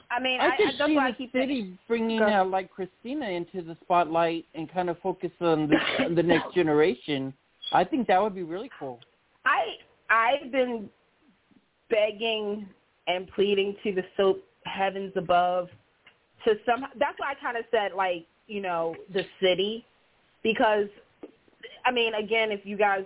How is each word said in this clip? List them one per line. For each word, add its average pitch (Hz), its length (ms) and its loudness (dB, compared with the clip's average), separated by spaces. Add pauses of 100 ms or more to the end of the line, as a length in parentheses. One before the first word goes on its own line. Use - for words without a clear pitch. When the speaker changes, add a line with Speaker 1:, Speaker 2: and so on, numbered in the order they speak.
Speaker 1:
I 247 100 -2
mean, 254 220 -2
Speaker 2:
I 285 60 4
Speaker 1:
I, 381 100 2
Speaker 2:
could 415 100 4
Speaker 1:
I, 277 100 0
that's 294 120 2
Speaker 2:
see 311 60 4
Speaker 1:
why 262 120 2
I 247 40 -2
Speaker 2:
the 214 60 -8
Speaker 1:
keep 247 140 -12
Speaker 2:
city 262 300 0
Speaker 1:
saying 185 260 -10
Speaker 2:
bringing, 226 320 -2
Speaker 1:
Go. 214 60 4 (160)
Speaker 2:
uh, - 40 4
like, 190 260 -2
Christina 233 580 -8
into 175 320 -6
the 165 220 -12
spotlight 165 600 0 (100)
and 160 180 -8
kind 180 160 -2
of 170 100 -4
focus 180 400 -4
on 156 300 2
the, 156 80 6
<coughs> - 280 0
on 170 100 -2
the 170 80 4
next 165 320 2
generation. 151 760 2 (380)
I 165 140 4
think 254 220 -2
that 190 140 4
would 208 140 -2
be 190 80 -8
really 180 340 -10
cool. 127 220 -12 (460)
Speaker 1:
I, 339 300 0 (340)
I've 240 420 2
been 247 380 -2 (1000)
begging 214 760 -2 (400)
and 180 240 -2
pleading 196 520 0
to 208 100 -2
the 185 100 -2 (140)
soap 190 260 2 (220)
heavens 190 500 -4
above 180 540 2 (760)
to 214 100 4 (100)
somehow. 247 220 -2 (120)
That's 294 180 -2
why 311 140 -6
I 277 40 -6
kinda 247 260 -6 (100)
said, 202 240 0
like, 185 300 -2 (220)
you 202 140 -8
know, 165 340 -2 (180)
the 180 100 -2 (180)
city, 190 440 0 (580)
because, 214 440 4 (960)
I 254 60 4
mean, 233 240 0
again, 220 360 0
if 202 140 -6
you 202 120 -8
guys 196 280 2